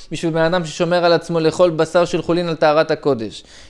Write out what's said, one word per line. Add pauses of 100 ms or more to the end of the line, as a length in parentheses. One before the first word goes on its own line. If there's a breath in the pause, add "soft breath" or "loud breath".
(100)
בשביל
בן
אדם
ששומר
על
עצמו
לאכול
בשר
של
חולין
על
טהרת
הקודש. (260 loud breath)